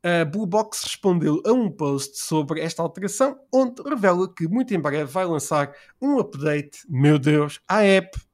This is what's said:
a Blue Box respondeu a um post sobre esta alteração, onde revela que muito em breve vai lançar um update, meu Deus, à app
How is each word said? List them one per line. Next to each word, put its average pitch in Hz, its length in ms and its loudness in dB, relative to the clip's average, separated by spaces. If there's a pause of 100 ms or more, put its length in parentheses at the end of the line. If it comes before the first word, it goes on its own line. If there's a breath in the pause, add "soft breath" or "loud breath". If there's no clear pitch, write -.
a 170 220 2
Blue 190 220 -4
Box 214 380 -2
respondeu 160 600 0
a 220 80 2
um 233 180 2
post 139 480 -4
sobre 156 420 -2
esta 165 220 -6
alteração, 202 560 -4 (140)
onde 254 300 0
revela 190 500 0
que 165 140 -4
muito 240 280 -2
em 175 60 0
breve 143 300 -4
vai 185 140 -2
lançar 147 480 -2 (280 loud breath)
um 277 180 0
update, 147 600 -4 (100)
meu 147 300 4
Deus, 147 480 0
à 208 160 2
app 190 340 4 (160)